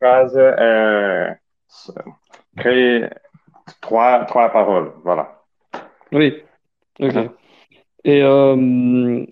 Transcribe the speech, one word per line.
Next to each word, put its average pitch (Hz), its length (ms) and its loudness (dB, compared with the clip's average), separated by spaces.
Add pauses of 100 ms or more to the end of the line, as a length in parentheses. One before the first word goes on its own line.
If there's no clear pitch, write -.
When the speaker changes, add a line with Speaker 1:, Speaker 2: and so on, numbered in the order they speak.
Speaker 1:
phrase, 131 340 2
euh, 107 920 0 (400)
s-, - 220 -20 (680)
crée 123 520 0 (720)
trois, 120 460 0
trois 117 240 0
paroles. 95 420 0 (120)
Voilà. 82 400 -6 (680)
Speaker 2:
Oui, 143 240 0 (640)
ok. - 140 -2
Speaker 1:
Mhm. 110 160 -4 (720)
Speaker 2:
Et, 143 200 2
euh, 139 320 2
oui, 123 760 -2